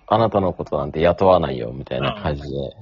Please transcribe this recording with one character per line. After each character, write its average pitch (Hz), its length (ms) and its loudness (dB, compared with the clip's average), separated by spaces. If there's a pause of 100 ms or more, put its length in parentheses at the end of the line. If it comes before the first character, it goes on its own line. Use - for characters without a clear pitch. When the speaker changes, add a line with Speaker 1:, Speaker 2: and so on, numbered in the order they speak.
Speaker 1:
あ 107 100 2
な 110 120 4
た 101 100 2
の 92 140 0
こ - 100 -8
と - 140 -4
な 71 80 -2
ん 71 60 -8
て 78 100 -4
雇 87 260 4
わ 90 120 8
な 76 120 -2
い 65 60 -6
よ」 58 160 -8
み 67 120 -12
た 65 100 -8
い 65 60 -4
な 67 200 -6
感 76 140 -4
じ 71 80 -12
で、 73 40 -12
Speaker 2:
う 69 40 -10
ん。 - 0 - (300)